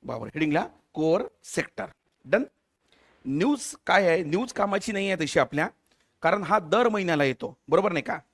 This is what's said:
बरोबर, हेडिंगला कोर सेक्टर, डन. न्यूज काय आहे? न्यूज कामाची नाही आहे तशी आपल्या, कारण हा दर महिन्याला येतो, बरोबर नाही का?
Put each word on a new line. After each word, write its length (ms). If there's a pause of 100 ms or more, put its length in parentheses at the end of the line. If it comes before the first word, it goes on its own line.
बरोबर, 240
हेडिंगला 380 (280)
कोर 300 (200)
सेक्टर, 420 (400)
डन. 180 (800)
न्यूज 500 (100)
काय 220
आहे? 160
न्यूज 300
कामाची 380
नाही 200
आहे 120
तशी 160
आपल्या, 280 (560)
कारण 200
हा 160
दर 300
महिन्याला 340
येतो, 340 (100)
बरोबर 240
नाही 120
का? 160 (140)